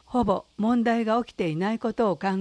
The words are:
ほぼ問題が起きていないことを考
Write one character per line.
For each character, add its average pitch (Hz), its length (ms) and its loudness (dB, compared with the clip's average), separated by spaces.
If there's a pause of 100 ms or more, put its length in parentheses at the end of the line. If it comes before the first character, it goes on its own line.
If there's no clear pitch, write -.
ほ 247 200 -2
ぼ 196 200 0 (120)
問 233 260 2
題 233 220 2
が 226 180 2
起 - 100 -12
き - 20 -20
て 180 140 -2
い 156 60 -2
な 190 180 0
い 226 60 -4
こ - 140 -4
と 220 180 2
を 156 60 -2
考 190 100 -4 (140)